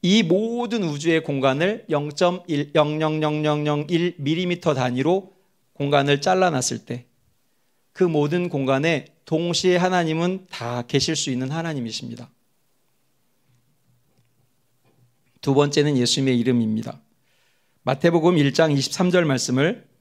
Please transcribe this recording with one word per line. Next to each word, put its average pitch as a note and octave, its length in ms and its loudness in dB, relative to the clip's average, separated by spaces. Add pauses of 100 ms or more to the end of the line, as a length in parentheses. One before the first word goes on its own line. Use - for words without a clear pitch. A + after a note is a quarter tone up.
이 A3 200 4
모든 A3 600 0
우주의 D#3+ 400 0
공간을 D3 680 -2
영점일, D3 840 -2
영영영영영일 D3+ 1400 0
밀리미터 E3+ 560 -2
단위로 C3 580 -2 (420)
공간을 C#3+ 460 2
잘라놨을 E3 680 0
때 B2 220 -12 (840)
그 - 120 0
모든 E3 440 0
공간에 D3 580 0 (180)
동시에 E3+ 520 0
하나님은 F3+ 760 0
다 A#2+ 320 -8
계실 C#3+ 340 -2
수 C#3+ 140 -4
있는 C3 200 -4
하나님이십니다. B2 800 -8 (3000)
두 C3+ 140 0
번째는 C#3+ 420 2
예수님의 B2+ 420 0
이름입니다. A2+ 640 -2 (840)
마태복음 E3+ 560 2
일 C#3 140 4
장 D#3+ 180 4
이십삼 D3 400 0
절 F3 140 4
말씀을 C3+ 600 0 (160)